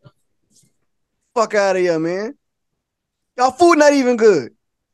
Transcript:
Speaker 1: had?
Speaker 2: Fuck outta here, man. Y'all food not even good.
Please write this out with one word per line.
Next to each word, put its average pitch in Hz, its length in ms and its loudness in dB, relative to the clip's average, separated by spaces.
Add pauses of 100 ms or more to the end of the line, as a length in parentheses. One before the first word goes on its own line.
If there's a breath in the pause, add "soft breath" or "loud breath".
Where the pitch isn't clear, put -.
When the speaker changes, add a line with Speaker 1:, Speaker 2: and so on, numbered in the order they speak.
Speaker 1:
had? - 80 -20 (1200)
Speaker 2:
Fuck 214 220 -4
outta 196 240 -2
here, 175 200 -2
man. 190 380 -8 (1000)
Y'all 254 140 0
food 339 260 2
not 294 160 4
even 247 240 0
good. 190 360 0 (400)